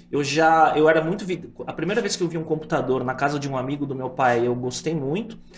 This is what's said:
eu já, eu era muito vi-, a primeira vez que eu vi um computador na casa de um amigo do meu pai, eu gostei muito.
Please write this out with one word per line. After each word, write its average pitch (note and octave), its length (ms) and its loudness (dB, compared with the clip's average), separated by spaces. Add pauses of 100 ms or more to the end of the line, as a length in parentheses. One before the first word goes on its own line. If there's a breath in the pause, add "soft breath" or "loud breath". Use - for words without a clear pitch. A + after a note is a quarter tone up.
(120 loud breath)
eu C#3+ 140 0
já, D#3+ 500 4
eu D#3 140 6
era D#3+ 120 4
muito F3 220 -2
vi-, F3+ 260 -6 (160)
a D#3+ 60 -10
primeira G3 300 -2
vez G3+ 160 -2
que F#3 60 -2
eu E3+ 40 2
vi D#3+ 100 -4
um D#3+ 60 -4
computador C3+ 580 -2
na B2 120 -2
casa C#3+ 260 0
de C#3 80 -6
um C#3 80 -4
amigo C#3 300 -4
do C3+ 100 -6
meu C3 140 -6
pai, B2 360 2
eu B2 100 2
gostei B2+ 380 -4
muito. E3 440 -4 (200 loud breath)